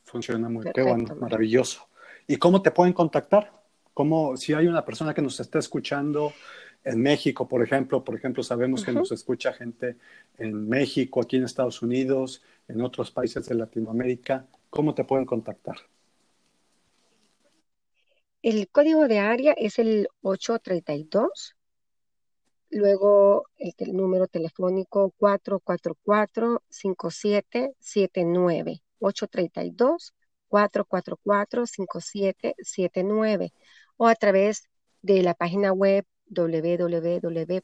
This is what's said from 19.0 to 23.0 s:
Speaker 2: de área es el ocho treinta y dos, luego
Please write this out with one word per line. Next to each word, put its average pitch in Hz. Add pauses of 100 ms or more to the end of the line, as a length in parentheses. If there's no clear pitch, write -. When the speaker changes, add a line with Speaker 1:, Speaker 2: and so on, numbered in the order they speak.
Speaker 2:
de 220
área 240
es -
el 220 (140)
ocho 196
treinta 165
y 147
dos, 214 (1120)
luego 202 (140)